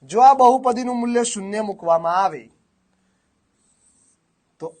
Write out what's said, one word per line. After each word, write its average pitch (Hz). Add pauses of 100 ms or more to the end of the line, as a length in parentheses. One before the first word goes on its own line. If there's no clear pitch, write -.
જો 180
આ 269
બહુપદીનું 247
મૂલ્ય 240
શૂન્ય 208
મૂકવામાં 170
આવે, 156 (2000)
તો 165